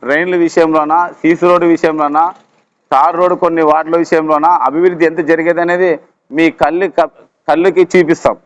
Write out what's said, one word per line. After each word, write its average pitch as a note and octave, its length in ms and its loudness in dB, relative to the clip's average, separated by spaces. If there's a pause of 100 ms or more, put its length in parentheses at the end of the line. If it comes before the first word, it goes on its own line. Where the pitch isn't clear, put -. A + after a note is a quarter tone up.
డ్రైన్ల E3 400 -2
విషయంలోనా, D#3+ 540 0 (220)
సీసీ E3 300 0
రోడ్డు F3 240 2
విషయంలోనా, D#3 500 -2 (680)
తార్ D#3+ 280 2
రోడ్డు F3+ 240 2
కొన్ని E3 260 0
వార్డుల D#3+ 340 0
విషయంలోనా D#3 460 0 (180)
అభివృద్ధి E3 420 0
ఎంత D#3+ 100 -8 (100)
జరిగేది E3 340 0
అనేది F3 260 0 (460)
మీ D#3+ 100 2 (160)
కళ్ళు E3+ 340 -2
క-, - 140 0 (380)
కళ్ళుకి E3+ 360 2 (100)
చూపిస్తాం. D#3 520 0